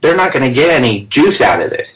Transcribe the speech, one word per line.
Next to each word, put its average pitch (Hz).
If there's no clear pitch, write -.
they're 160
not 185
gonna 131
get 147
any 113
juice 190
out 90
of 78
this. -